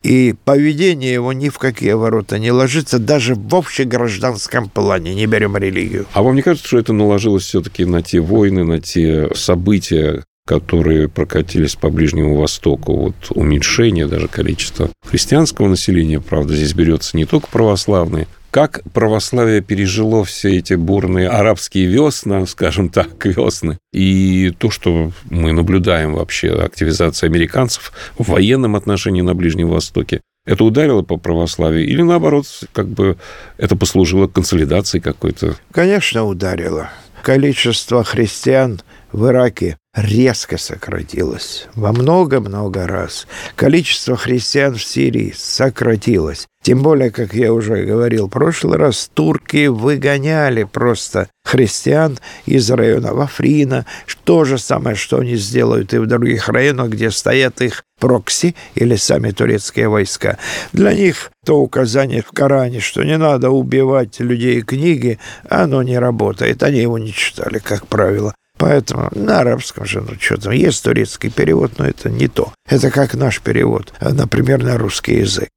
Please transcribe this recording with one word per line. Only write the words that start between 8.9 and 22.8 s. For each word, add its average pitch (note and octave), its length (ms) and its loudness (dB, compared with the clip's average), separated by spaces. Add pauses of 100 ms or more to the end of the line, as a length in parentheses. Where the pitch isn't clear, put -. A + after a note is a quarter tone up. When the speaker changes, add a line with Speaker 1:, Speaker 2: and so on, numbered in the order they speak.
Speaker 2:
события, F2 880 0 (240)
которые D#2 600 2
прокатились D#2 680 -2
по D#2+ 140 0
Ближнему D#2 460 2
Востоку? D2+ 600 0
Вот - 180 -2 (160)
уменьшение D#2 760 2
даже D#2+ 220 -2
количества - 600 -4 (180)
христианского - 600 2
населения, E2 520 2
правда, D2+ 360 -2
здесь D2 180 0
берётся E2 420 0
не D#2 100 0
только - 220 0
православные. F#2 760 0 (240)
Как - 300 0 (120)
православие A2 680 2
пережило G#2 640 0
все F#2+ 340 0
эти F#2 160 0
бурные F#2 540 2
арабские G2+ 580 2
вёсны, G2+ 640 0
скажем F2 400 -2